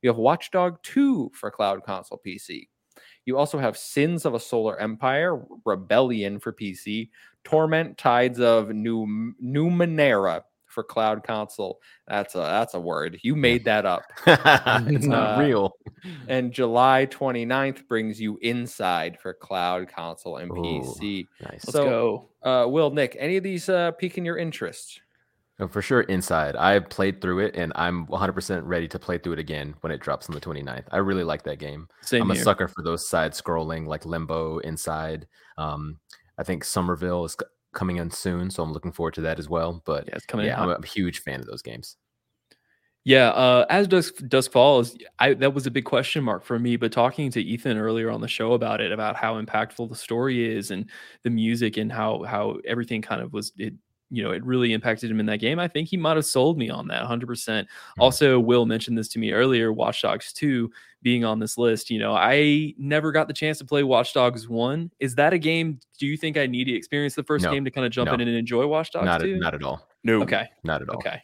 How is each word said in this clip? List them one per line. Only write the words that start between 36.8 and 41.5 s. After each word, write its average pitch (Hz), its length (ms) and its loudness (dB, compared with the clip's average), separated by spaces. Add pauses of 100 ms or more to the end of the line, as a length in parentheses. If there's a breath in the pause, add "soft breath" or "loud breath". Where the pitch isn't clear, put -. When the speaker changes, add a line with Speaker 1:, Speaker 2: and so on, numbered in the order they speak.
Speaker 2:
is - 120 -10
c-, - 80 -8 (260)
coming 92 260 -4
in 85 120 -6
soon, 90 400 -4
so 87 140 -4
I'm 78 80 -6
looking 85 200 -8
forward 82 220 -4
to 82 80 -6
that 80 160 -2
as 76 100 -10
well. 82 380 -2
But 73 220 -4
Speaker 3:
Yeah, - 80 -10
it's - 100 -12
coming 104 200 -2
in - 40 0
Speaker 2:
yeah, - 100 -4
I'm 90 100 0
Speaker 3:
hot. - 140 -2
Speaker 2:
a - 40 -14
huge 90 320 -2
fan 67 180 -8
of 62 80 -12
those - 160 -12